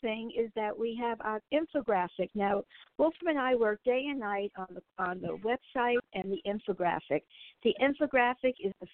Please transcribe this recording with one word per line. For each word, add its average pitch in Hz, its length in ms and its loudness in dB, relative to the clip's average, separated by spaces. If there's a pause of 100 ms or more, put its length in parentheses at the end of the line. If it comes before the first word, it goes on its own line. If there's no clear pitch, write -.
thing 226 360 -4
is 226 180 0
that 214 220 -2
we 226 220 -2
have 233 220 -2
our 214 180 -2 (140)
infographic. 214 800 0
Now, 202 300 2 (340)
Wolfram 330 320 2
and 294 100 2
I 254 160 2
work 214 280 2
day 254 260 2
and 277 100 -4
night 202 380 -2
on 185 160 -8
the, 180 80 -14 (160)
on 180 240 -4
the 170 160 -4
website 240 640 0 (140)
and 190 180 -4
the 190 160 -4
infographic. 175 720 0 (420)
The 226 180 4
infographic 254 720 2 (100)
is 190 160 -2
the 180 140 -14